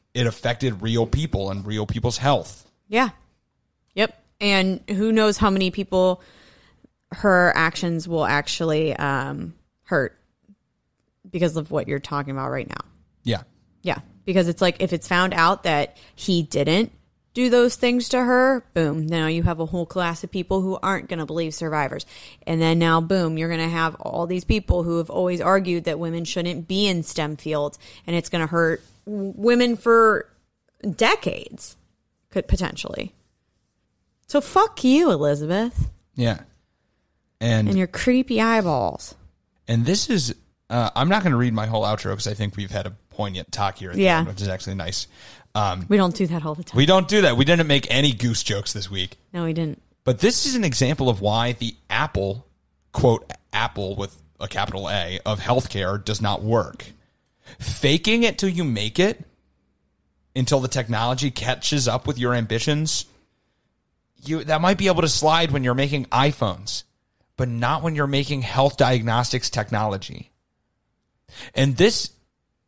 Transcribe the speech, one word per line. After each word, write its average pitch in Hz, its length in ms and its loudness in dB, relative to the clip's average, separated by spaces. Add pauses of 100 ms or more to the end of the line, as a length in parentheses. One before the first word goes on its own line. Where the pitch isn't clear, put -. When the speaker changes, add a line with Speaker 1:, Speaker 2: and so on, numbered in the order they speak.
(120)
Speaker 1:
It 123 140 0
affected 117 560 -2
real 113 240 2
people 104 440 -2
and 98 140 -6
real 107 220 -4
people's 117 320 -4
health. - 500 -2 (200)
Speaker 2:
Yeah. 226 220 0 (840)
Yep. 214 280 -2 (200)
And 190 460 2
who 208 220 0
knows 214 280 4
how 208 120 4
many 190 200 2
people 185 520 0 (880)
her 180 440 4
actions 165 500 -2
will 160 200 0
actually, 151 680 0
um, 139 600 -4 (300)
hurt 143 300 -2 (1160)
because 165 260 0
of 156 140 -6
what 151 180 -2
you're 143 100 -2
talking 143 340 -6
about 135 180 -6
right 131 180 -6
now. - 160 -12 (380)
Speaker 1:
Yeah. 110 200 -4 (400)
Speaker 2:
Yeah. - 160 -4 (260)
Because 180 240 2
it's 170 140 -2
like, 180 180 2
if 190 120 0
it's 165 160 -6
found 185 260 2
out 170 300 2
that 147 320 0 (180)
he 175 280 0
didn't 156 500 0 (420)
do 247 160 2
those 240 260 4
things 247 340 0
to 254 120 2
her, 254 420 2 (100)
boom, 156 320 0
now 160 200 -2
you 165 160 -2
have 165 180 0
a 165 60 -2
whole 165 200 -4
class 170 380 -6
of 175 60 -14
people 190 300 -2
who 190 220 -4
aren't 190 260 -4
gonna 165 180 -6
believe 160 280 -4
survivors. 151 500 -4 (420)
And 165 140 0
then 165 180 4
now, 165 220 4
boom, 165 380 0
you're 165 120 -4
gonna 165 180 -2
have 165 280 -2
all - 300 -6
these 180 180 -4
people 196 380 0
who 170 160 0
have 165 120 -4
always 180 300 0
argued 180 440 2
that 156 140 -2
women 170 260 -4
shouldn't 170 440 -4
be 196 180 0
in 180 160 0
stem 151 340 -6
fields, 147 420 -4 (280)
and 170 100 -2
it's 165 120 -4
gonna 165 180 -2
hurt 165 360 0 (240)
w-, 202 300 -6
women 240 400 4
for 226 520 4 (680)
decades, - 800 -2 (540)
could - 180 -4
potentially. - 640 -4 (1120)
So 285 140 2
fuck - 440 2
you, 285 260 6
Elizabeth. 151 800 0 (260)
Speaker 1:
Yeah. 117 260 0 (1000)
And 113 280 2
Speaker 2:
And 196 100 2
your 185 80 2
creepy 254 540 0
eyeballs. 175 720 0 (540)
Speaker 1:
And 117 180 2
this 180 240 0
is 143 240 0 (360)
uh, 117 240 0
I'm 139 140 0
not 202 140 2
gonna 156 140 2
read 120 180 2
my 110 120 -2
whole 110 160 0
outro 104 320 -2
'cause 104 120 -6
I 107 80 -4
think 101 220 -4
we've 98 140 -8
had 98 160 -6
a 98 40 -8 (200)
poignant 95 420 -8
talk - 260 -2
here 92 120 -12
at - 60 -6
the 196 60 2
Speaker 2:
Yeah. 175 160 4
Speaker 1:
end, 160 100 -2
which 98 140 -10
is 101 60 -2
actually 95 280 -6
nice. 87 300 -6 (480)
Um, 92 340 -2
Speaker 2:
We 202 80 4
don't 185 180 4
do 190 120 -2
that 160 180 -4
all 156 100 -6
the 170 80 -12
time. - 140 -6
Speaker 1:
we 135 100 6
don't 185 220 6
do 208 140 4
that. 131 140 4
We 135 80 4
didn't 165 220 4
make 139 240 2
any 139 220 4
goose 113 300 0
jokes 101 300 -4
this 95 180 -8
week. 92 260 -6 (160)
Speaker 2:
No, 175 120 -4
we 165 100 -2
didn't. 160 260 -4 (240)
Speaker 1:
But 127 160 0
this 226 260 2
is 269 80 -2
an 226 100 0
example 135 440 2
of 101 120 0
why 113 320 0
the 113 220 -8 (160)
Apple, 107 560 -2 (460)
quote, - 380 2 (220)
Apple 104 440 -4
with 98 240 -10 (200)
a - 60 -10
capital 98 440 -4
A, 92 360 -4
of 104 140 -2
healthcare 101 600 -2
does 104 180 -4
not 101 220 -2
work. 107 500 -2 (640)
Faking 156 640 2
it 226 160 0
till 196 120 0
you 175 120 -2
make 110 360 -2
it, 202 260 2 (1120)
until 131 240 2
the 127 80 -4
technology 123 640 -2
catches 127 580 -2
up 120 180 -2
with 143 120 -4
your 123 160 0
ambitions, 120 720 -2 (1160)
you, 147 220 -4
that 156 160 0
might 185 180 4
be 190 80 0
able 170 160 4
to 160 60 2
slide 156 420 2
when 139 140 0
you're 123 100 2
making 139 320 0
iPhones, 113 800 0 (520)
but 127 120 -2
not 120 340 0
when 165 120 -2
you're 147 120 0
making 139 360 -2
health 135 340 2
diagnostics 120 720 2
technology. 107 800 -4 (1200)
And 135 220 2
this 214 340 2 (580)